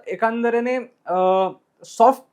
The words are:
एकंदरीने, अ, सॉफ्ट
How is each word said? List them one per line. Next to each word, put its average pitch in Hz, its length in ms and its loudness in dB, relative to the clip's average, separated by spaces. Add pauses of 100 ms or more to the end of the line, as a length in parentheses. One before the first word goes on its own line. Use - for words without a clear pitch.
एकंदरीने, 233 680 -2 (300)
अ, 185 440 0 (340)
सॉफ्ट 247 380 2 (120)